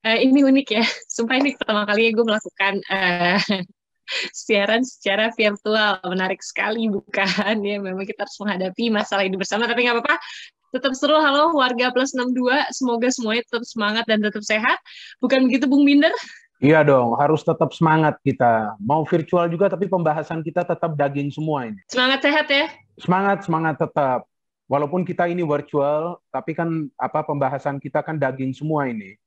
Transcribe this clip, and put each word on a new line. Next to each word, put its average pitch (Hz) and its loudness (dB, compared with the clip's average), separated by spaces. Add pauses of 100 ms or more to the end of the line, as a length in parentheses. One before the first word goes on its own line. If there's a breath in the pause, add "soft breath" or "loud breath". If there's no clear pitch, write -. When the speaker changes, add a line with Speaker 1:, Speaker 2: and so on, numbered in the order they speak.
Speaker 1:
eh, 226 2
ini 269 6
unik 269 4
ya. 226 2
<laughs> - -2
Sumpah 233 0
ini 277 -2
pertama 208 -2
kali 214 2
gue 226 2
melakukan, 196 -2
eh, 180 0
<laughs> 185 -2 (680 loud breath)
siaran 214 0
secara 214 -2
virtual. 208 0
Menarik 185 -4
sekali, 220 -4
bukan? 196 -2
Ya, 202 -4
memang 196 -8
kita - -8
harus - -20
menghadapi 190 -4
masalah 202 0
ini 190 -2
bersama, 214 -2
tapi 240 0
nggak 233 2
apa-apa. 254 0 (560 loud breath)
Tetap 254 -2
seru. 302 4
Halo 294 4
warga 247 0
Plus 262 -2
enam 254 -2
dua, 254 2
semoga 247 0
semuanya 226 -2
tetap 233 -6
semangat 214 -2
dan 214 4
tetap 208 -2
sehat. 220 0 (400 loud breath)
Bukan 262 4
begitu, 254 2
Bung 285 6
Binder? 294 6 (460 loud breath)
Speaker 2:
Iya 151 6
dong, 127 4
harus 151 2
tetap 160 0
semangat 156 2
kita. 113 2
Mau 143 0
virtual 175 0
juga, 170 0
tapi 190 -2
pembahasan 165 -2
kita 170 -4
tetap 165 -4
daging 143 -2
semua 143 -4
ini. 107 -10 (140)
Speaker 1:
Semangat 262 0
sehat 294 2
ya? 285 2 (320)
Speaker 2:
Semangat, 196 0
semangat 160 -2
tetap. 135 -2 (380)
Walaupun 147 -2
kita 175 -2
ini 175 -2
virtual, 147 -2
tapi 156 -6
kan, 165 -2
apa, - -4
pembahasan 139 -4
kita 147 -2
kan 160 -6
daging 131 -4
semua 147 -2
ini. 104 -10